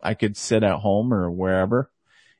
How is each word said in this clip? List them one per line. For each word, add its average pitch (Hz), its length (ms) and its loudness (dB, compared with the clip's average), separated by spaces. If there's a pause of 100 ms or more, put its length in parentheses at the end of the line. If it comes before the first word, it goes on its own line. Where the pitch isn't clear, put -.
I 110 120 -2
could 107 240 -4
sit 110 240 0
at 95 160 2
home 107 340 0
or 90 180 0
wherever 92 600 0 (500)